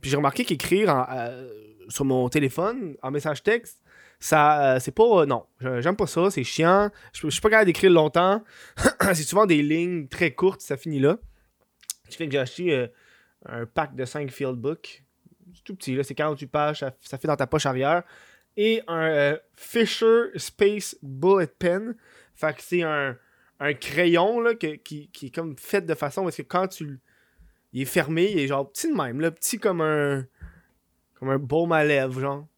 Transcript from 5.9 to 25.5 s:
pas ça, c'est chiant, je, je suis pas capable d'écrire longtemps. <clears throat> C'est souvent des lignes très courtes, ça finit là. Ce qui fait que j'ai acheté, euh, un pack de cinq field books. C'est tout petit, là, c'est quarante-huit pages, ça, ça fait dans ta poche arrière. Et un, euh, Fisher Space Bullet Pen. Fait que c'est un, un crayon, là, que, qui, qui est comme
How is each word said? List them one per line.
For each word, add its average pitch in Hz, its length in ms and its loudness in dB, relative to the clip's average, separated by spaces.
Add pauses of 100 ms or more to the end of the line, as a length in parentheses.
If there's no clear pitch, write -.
pas 202 100 -2
ça, 180 240 0
c'est 139 140 -4
chiant, 190 460 2 (220)
je, - 100 -16
je 156 80 -4
suis - 100 -4
pas 214 100 2
capable 220 160 6
d'écrire 185 240 4
longtemps. 175 520 4 (340)
<clears throat> - 240 2
C'est 180 220 2
souvent 202 240 4
des 156 160 4
lignes 160 460 -2
très 165 240 -2
courtes, 185 280 0
ça - 160 -6
finit 147 240 -4
là. 156 180 4 (840)
Ce - 60 -20
qui - 60 -18
fait 165 100 -8
que 135 60 -6
j'ai 143 60 0
acheté, 160 340 -2
euh, 123 140 0 (600)
un 117 200 -10
pack 143 300 -4
de 131 80 -4
cinq 143 260 -8
field 131 260 -6
books. 139 480 -8 (500)
C'est - 100 -20
tout 202 100 -14
petit, 131 220 -6
là, 139 80 -2
c'est 135 100 -12
quarante-huit 147 320 -4
pages, 151 340 -2
ça, 131 200 -8
ça - 180 -14
fait - 80 -8
dans 151 100 0
ta 139 100 -2
poche 147 200 0
arrière. 139 360 0 (540)
Et 220 300 2
un, 165 240 -2
euh, 147 260 2 (200)
Fisher 226 800 2
Space 202 680 -2
Bullet 156 460 2 (100)
Pen. 196 380 -2 (380)
Fait 151 200 -4
que - 80 -20
c'est 175 200 -4
un, 143 340 -2 (420)
un 143 160 -2
crayon, 175 680 2
là, 233 140 2
que, 156 220 -6
qui, 147 320 -16
qui - 180 -16
est 123 80 -14
comme 165 220 -8